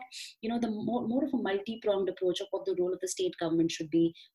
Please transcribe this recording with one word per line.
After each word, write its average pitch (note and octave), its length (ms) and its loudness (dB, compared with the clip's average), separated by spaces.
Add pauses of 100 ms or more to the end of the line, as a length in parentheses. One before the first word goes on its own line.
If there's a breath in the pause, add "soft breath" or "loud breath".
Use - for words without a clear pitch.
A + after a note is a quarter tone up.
(420 loud breath)
you A3 80 -4
know, A#3+ 100 0
the A3+ 100 0
more, A3 380 -2
more C4 160 2
of C4+ 80 -2
a A#3+ 100 0
multi-pronged G3 680 0
approach F3+ 320 0
of F#3+ 100 -8
what - 140 -4
the F#3+ 140 0
role F3+ 140 2
of F3 80 -4
the F#3 80 -4
state F3+ 320 -2
government E3 300 2
should D#3+ 200 -6
be, E3 240 4 (200 loud breath)